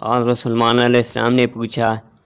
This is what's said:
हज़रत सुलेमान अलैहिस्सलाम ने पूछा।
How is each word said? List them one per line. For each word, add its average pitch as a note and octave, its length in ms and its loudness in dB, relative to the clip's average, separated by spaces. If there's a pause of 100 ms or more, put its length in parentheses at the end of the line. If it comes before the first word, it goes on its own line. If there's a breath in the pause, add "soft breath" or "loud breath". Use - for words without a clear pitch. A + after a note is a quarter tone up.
हज़रत A#2+ 360 0
सुलेमान A#2 400 0
अलैहिस्सलाम A#2+ 540 0
ने B2 140 2
पूछा। A2+ 420 -4 (380)